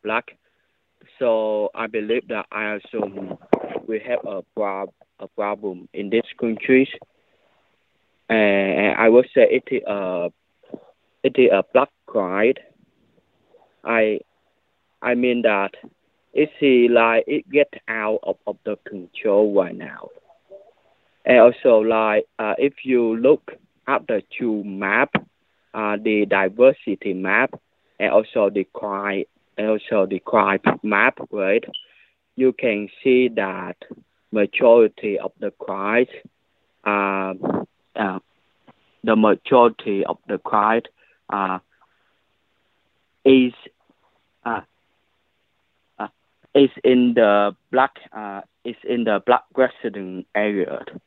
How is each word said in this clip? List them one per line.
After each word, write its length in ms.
black. 280
So 560
I 140
believe 400
that 220
I 260
assume 600
we 220
have 160
a 180
prob-, 380
a 100
problem 640
in 160
this 160
country. 520
And, 80
and 580
I 140
would 240
say 80
it 280
is 160
a, 460
it 140
is 160
a 100
black 160
pride. 520
I, 360
I 140
mean 260
that 300
it 160
see 300
like 380
it 240
get 180
out 360
of, 140
of 180
the 140
control 640
right 240
now. 320
And 120
also, 420
like, 440
uh, 180
if 160
you 340
look 340
at 200
the 160
two 260
map, 460
uh, 280
the 220
diversity 880
map, 480
and 120
also 380
the 240
crime, 520
and 100
also 380
the 140
crime 420
map, 360
right? 340
You 180
can 340
see 240
that 480
majority 840
of 220
the 100
crimes, 560
uh, 480
uh, 240
the 140
majority 880
of 140
the 100
crime, 440
uh, 300
is, 280
uh, 160
uh, 80
is 160
in 300
the 420
black, 240
uh, 300
is 120
in 140
the 240
black 160
resident 760
area. 520